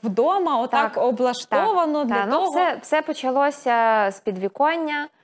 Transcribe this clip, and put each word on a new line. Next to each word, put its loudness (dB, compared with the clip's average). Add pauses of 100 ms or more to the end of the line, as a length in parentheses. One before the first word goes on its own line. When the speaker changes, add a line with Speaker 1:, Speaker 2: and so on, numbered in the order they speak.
Speaker 1:
вдома 2
отак 0
Speaker 2:
Так. 0
Speaker 1:
облаштовано 0
Speaker 2:
Так. -2
Speaker 1:
для 0
Speaker 2:
Так. 0
Ну, -2
Speaker 1:
того? 0
Speaker 2:
все, 0
все 0
почалося 0
з -18
підвіконня, -2 (160)